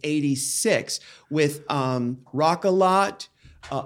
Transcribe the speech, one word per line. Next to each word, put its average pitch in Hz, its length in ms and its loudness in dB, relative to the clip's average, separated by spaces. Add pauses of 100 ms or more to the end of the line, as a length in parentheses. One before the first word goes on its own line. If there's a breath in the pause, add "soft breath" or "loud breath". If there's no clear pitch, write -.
eighty-six 147 960 -2 (300 loud breath)
with, 147 400 0
um, 127 500 -2 (140)
Rock 160 320 2
a 190 60 2
Lot, 190 560 2 (440 soft breath)
uh, 135 140 -4